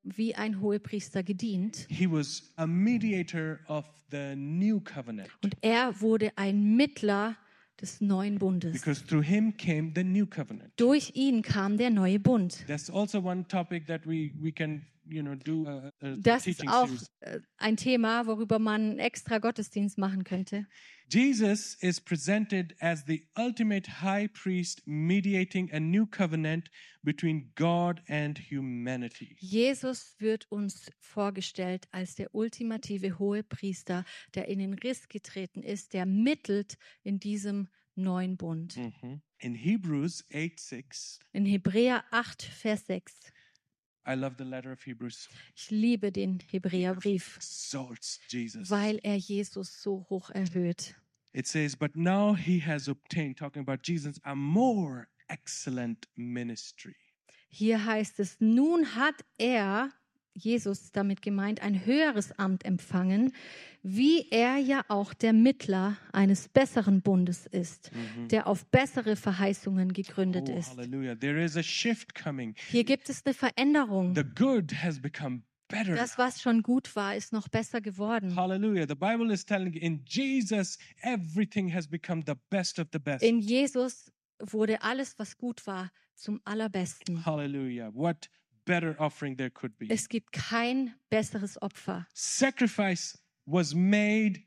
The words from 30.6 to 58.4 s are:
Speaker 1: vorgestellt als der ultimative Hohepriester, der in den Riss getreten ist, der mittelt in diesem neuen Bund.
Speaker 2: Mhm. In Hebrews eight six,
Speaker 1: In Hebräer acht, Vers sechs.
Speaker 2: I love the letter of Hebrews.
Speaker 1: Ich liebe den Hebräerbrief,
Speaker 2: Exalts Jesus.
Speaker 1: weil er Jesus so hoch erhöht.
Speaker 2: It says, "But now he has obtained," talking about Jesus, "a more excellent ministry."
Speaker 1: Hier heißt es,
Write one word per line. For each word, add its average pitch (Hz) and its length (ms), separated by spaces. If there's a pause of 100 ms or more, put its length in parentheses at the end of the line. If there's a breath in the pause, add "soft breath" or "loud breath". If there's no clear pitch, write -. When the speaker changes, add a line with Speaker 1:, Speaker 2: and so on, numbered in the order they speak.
Speaker 1:
vorgestellt 190 920
als 185 240
der - 180
ultimative 214 840
Hohepriester, 196 840 (300 loud breath)
der - 140
in 196 120
den 196 140
Riss 247 340
getreten - 560
ist, - 300
der 190 120
mittelt 208 720 (240 soft breath)
in 202 160
diesem 202 480 (300)
neuen 185 400
Bund. 165 400
Speaker 2:
Mhm. 127 440 (180)
In 120 180
Hebrews 165 760
eight 160 300
six, - 580 (140)
Speaker 1:
In 202 120
Hebräer 202 680
acht, 233 320
Vers - 420
sechs. - 280 (920 soft breath)
Speaker 2:
I 131 80
love 131 240
the 135 60
letter 131 280
of - 140
Hebrews. 120 420 (260 loud breath)
Speaker 1:
Ich - 160
liebe 214 420
den 190 260 (120)
Hebräerbrief, 185 840
Speaker 2:
Exalts - 840 (100)
Jesus. 117 420
Speaker 1:
weil 208 320
er 208 140
Jesus 196 680
so 190 260
hoch 190 220
erhöht. 175 640 (380)
Speaker 2:
It 127 140
says, 147 300
"But 147 200
now 196 400
he 175 280
has 147 240
obtained," 143 500
talking 143 240
about 131 220
Jesus, 147 400
"a 143 100
more 156 720 (220)
excellent 123 880
ministry." 120 800 (520 soft breath)
Speaker 1:
Hier 214 360
heißt 214 360
es, 190 200